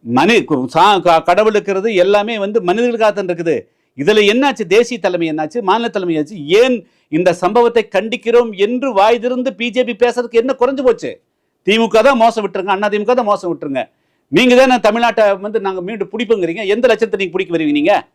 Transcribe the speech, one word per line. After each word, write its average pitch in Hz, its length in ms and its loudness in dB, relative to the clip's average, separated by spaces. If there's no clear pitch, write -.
மனி-, 175 340 2
கு-, 131 240 -2
சா-, 185 280 4
க-, 165 280 2
கடவுள் 208 260 2
இருக்கிறது 202 380 -2
எல்லாமே 202 460 2
வந்து 208 220 -2
மனிதர்களுக்காக 220 520 0
தான் 196 160 -6
இருக்குது. 165 260 -2
இதுல 208 240 2
என்னாச்சு? 240 340 0
தேசிய 233 240 2
தலைமை 170 320 -2
என்னாச்சு? 156 300 -6
மாநில 220 280 0
தலைமை 180 280 -4
என்னாச்சு? 151 200 -6
ஏன் 247 280 0
இந்த 175 160 2
சம்பவத்தை 226 500 2
கண்டிக்கிறோம் 226 560 0
என்று 247 340 -4
வாய் 226 200 2
திறந்து 247 340 -4
பி 233 160 -6
ஜே 247 140 -2
பி 233 200 -4
பேசுறதுக்கு 233 400 0
என்ன 262 160 -2
குறைஞ்சு 262 280 0
போச்சு? 151 240 -2
திமுக 220 360 2
தான் 233 200 4
மோசம் 220 220 2
விட்டுருங்க, 196 300 -4
அண்ணா 202 140 -2
திமுக 208 300 -2
தான் 208 120 -2
மோசம் 180 200 -2
விட்டுருங்க. 139 320 -6
நீங்க 247 340 4
தானே 254 160 4
தமிழ்நாட்டை 226 380 2
வந்து 208 200 -6
நாங்க 190 220 -4
மீண்டும் 190 320 -8
பிடிப்புங்கிறீங்க. 208 520 -4
எந்த 240 180 2
லட்சத்தை 208 280 -2
நீங்க 175 140 -6
பிடிக்க 175 220 -4
வருவீங்க 147 240 0
நீங்க? 185 120 2